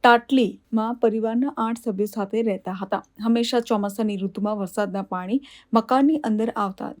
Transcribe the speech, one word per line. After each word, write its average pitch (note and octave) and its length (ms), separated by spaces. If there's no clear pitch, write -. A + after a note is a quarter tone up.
ટાટલીમાં A#3+ 880
પરિવારના A3+ 640
આઠ A#3 280
સભ્યો G#3 220
સાથે G#3 360
રહેતા F#3+ 300
હતા. F#3+ 300
હંમેશા A#3 360
ચોમાસાની G#3 560
ઋતુમાં G3 420
વરસાદના G3 440
પાણી F#3+ 380
મકાનની C4 440
અંદર A3 400
આવતા, G3 440